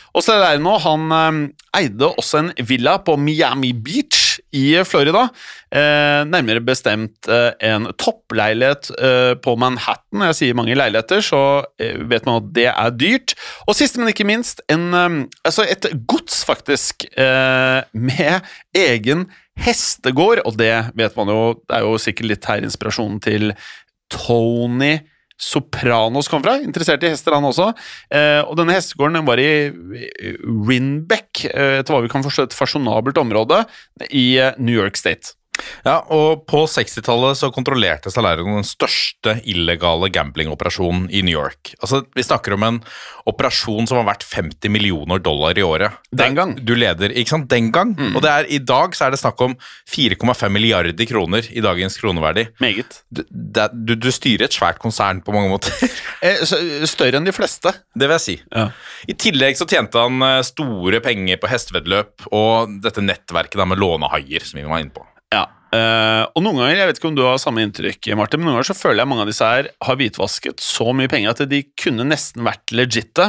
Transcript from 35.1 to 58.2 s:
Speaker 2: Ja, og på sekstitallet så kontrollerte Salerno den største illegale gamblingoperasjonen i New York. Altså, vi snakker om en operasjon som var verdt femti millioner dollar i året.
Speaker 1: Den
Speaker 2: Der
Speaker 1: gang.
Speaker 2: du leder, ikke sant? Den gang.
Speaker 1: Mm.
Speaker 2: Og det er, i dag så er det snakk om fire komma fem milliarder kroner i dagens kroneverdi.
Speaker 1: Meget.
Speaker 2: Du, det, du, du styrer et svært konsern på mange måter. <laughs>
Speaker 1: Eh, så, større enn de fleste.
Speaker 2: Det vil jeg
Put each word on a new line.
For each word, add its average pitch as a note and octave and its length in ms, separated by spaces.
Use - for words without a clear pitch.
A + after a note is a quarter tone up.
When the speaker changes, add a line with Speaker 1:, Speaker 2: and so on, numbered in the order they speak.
Speaker 2:
Ja, D3+ 220
og D#3 320
på D#3 240
sekstitallet B2 720
så D3 100
kontrollerte A#2 640
Salerno G2+ 460
den G#2 80
største - 720
illegale E2+ 640
gamblingoperasjonen E2+ 960
i G2 160
New F2 80
York. - 380
Altså, C3 220
vi C3 80
snakker A#2+ 320
om G2+ 140
en A#2 100
operasjon A2+ 640
som B2+ 80
var A#2 80
verdt G2+ 220
femti F#2 420
millioner F#2+ 480
dollar D#2+ 400
i G2+ 80
året. F2 300
Speaker 1:
Den B2+ 220
Speaker 2:
Der - 20
Speaker 1:
gang. F3 240
Speaker 2:
du A#2 160
leder, G2 320
ikke A#2+ 240
sant? D#3 160
Den A#2 240
gang. G3 240
Speaker 1:
Mm. D3 160
Speaker 2:
Og B2+ 80
det D#3 80
er, D3 240
i C#3+ 80
dag C3+ 320
så C#3+ 140
er C3 80
det C3 80
snakk B2 180
om B2+ 160
fire A#2 320
komma A#2+ 160
fem G2+ 160
milliarder G2+ 560
kroner G#2+ 400
i A2+ 160
dagens F#2+ 320
kroneverdi. F2 480
Speaker 1:
Meget. A#2 480
Speaker 2:
Du, - 160
det, G#2+ 480
du, A2+ 240
du B2 160
styrer A2 320
et - 80
svært E2+ 240
konsern G2 480
på G#2 80
mange G2+ 160
måter. G2 280
<laughs> - 40
Speaker 1:
Eh, F#3 180
så, F3+ 80
større C3 280
enn D#3+ 100
de F#3+ 60
fleste. - 360
Speaker 2:
Det C3 80
vil D3+ 100
jeg E3 120